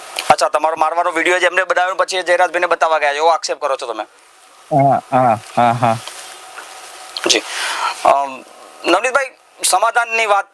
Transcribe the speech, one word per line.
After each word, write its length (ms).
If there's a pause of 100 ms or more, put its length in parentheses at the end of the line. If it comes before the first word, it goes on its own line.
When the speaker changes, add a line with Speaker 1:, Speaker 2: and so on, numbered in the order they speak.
(300)
Speaker 1:
અચ્છા, 180
તમારો 280
મારવાનો 340
વીડિયો 280
જે 80
એમને 180
બનાવ્યો 300
પછી 220
એ 60
જયરાજભાઈને 440
બતાવવા 320
ગયા, 120
એવો 180
આક્ષેપ 320
કરો 160
છો 100
તમે? 160 (760)
Speaker 2:
હા, 260 (100)
હા, 260 (180)
હા, 160
હા. 240 (1300)
Speaker 1:
જી. 160 (640)
અમ, 400 (420)
નવનીતભાઈ, 440 (340)
સમાધાનની 600
વાત 280